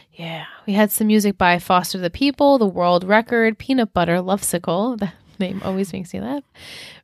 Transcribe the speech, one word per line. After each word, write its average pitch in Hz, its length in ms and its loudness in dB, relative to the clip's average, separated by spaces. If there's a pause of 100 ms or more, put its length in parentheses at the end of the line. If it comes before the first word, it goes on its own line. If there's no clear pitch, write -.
(120)
Yeah. 165 320 -12 (220)
We 202 80 -2
had 208 160 4
some - 160 -2
music 208 320 2
by 175 200 4
Foster 180 400 0
the 180 120 -4
People, 277 480 2
The 226 80 2
World 180 380 2
Record, 226 540 2
Peanut 254 340 -2
Butter, 175 280 2
Lovesicle. 190 800 -2
<laughs> 185 80 -4 (300)
That 185 60 -2
name 190 180 -8
always 190 300 -4
makes 190 180 -10
me 185 80 -8
laugh. 262 220 -6 (600)